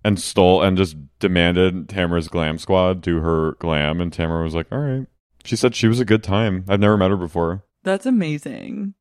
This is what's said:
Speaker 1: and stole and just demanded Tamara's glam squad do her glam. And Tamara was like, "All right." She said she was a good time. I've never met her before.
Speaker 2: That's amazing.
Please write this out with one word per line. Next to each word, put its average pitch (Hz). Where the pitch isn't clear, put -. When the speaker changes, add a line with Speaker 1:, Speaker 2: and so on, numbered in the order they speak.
Speaker 1:
and 104
stole 90
and 92
just 87
demanded 90
Tamara's 87
glam 80
squad 92
do 85
her 80
glam. 80
And 87
Tamara 82
was 80
like, 82
"All 131
right." 135
She -
said 123
she 113
was 117
a 127
good 107
time. 98
I've 98
never 104
met 95
her 101
before. 85
Speaker 2:
That's 196
amazing. 196